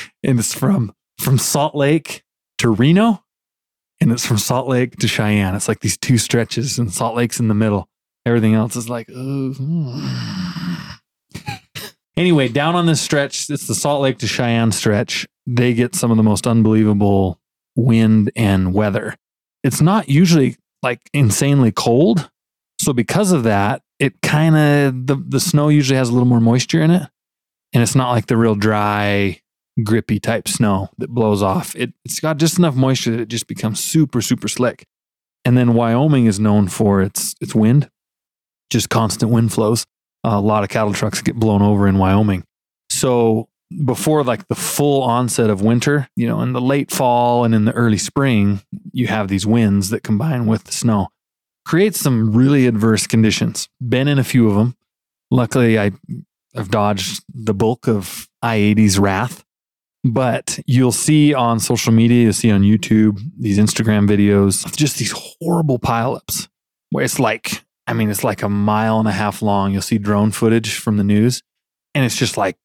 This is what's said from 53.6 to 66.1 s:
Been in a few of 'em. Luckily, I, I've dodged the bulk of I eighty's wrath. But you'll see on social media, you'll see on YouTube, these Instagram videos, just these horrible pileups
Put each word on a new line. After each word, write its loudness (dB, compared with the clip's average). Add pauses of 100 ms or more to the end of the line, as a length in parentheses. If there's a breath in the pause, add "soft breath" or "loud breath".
Been -2
in 2
a 0
few 2
of 2
'em. 0 (540)
Luckily, 2
I, 0 (640)
I've -8
dodged -2
the -6
bulk 0
of -4 (120)
I -2
eighty's 2
wrath. -2 (600)
But -2
you'll 2
see 2
on 0
social -2
media, 4
you'll 4
see 2
on 4
YouTube, 2 (180)
these -2
Instagram 2
videos, 2
just -2
these -6
horrible -4
pileups -4 (440)